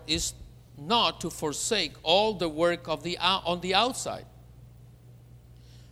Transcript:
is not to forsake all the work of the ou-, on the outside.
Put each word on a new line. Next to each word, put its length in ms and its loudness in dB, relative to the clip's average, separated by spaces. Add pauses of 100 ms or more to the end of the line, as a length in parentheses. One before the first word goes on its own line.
is 260 -2 (460)
not 420 2
to 100 -4
forsake 640 -2 (100)
all 300 6
the 160 -2
work 400 0
of 140 -4
the 160 -6
ou-, 260 2
on 160 -2
the 140 -2
outside. 500 -2 (1700)